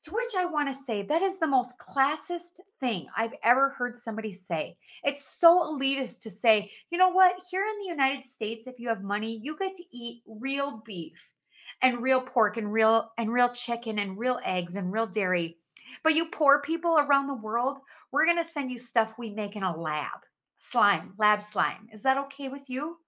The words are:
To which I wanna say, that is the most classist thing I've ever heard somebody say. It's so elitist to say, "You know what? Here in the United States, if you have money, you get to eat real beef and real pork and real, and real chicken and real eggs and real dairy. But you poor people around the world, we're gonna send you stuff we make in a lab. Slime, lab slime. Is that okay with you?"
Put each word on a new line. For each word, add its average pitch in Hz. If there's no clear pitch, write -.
To 320
which 466
I 359
wanna 294
say, 220
that 294
is 381
the 311
most 254
classist 302
thing 208
I've 226
ever 254
heard 247
somebody 214
say. 165
It's 277
so 349
elitist 269
to 220
say, 214
"You 339
know 370
what? 359
Here 381
in 427
the 392
United 277
States, 220
if 254
you 240
have 214
money, 214
you 311
get 381
to 359
eat 240
real 262
beef 180
and 240
real 262
pork 226
and 214
real, 220
and 226
real 247
chicken 233
and 190
real 247
eggs 180
and 180
real 220
dairy. 180
But 311
you 330
poor 277
people 330
around 277
the 277
world, 240
we're 294
gonna 339
send 285
you 247
stuff 220
we 233
make 208
in 196
a 170
lab. 151
Slime, 190
lab 214
slime. -
Is 208
that 262
okay 277
with 269
you?" 294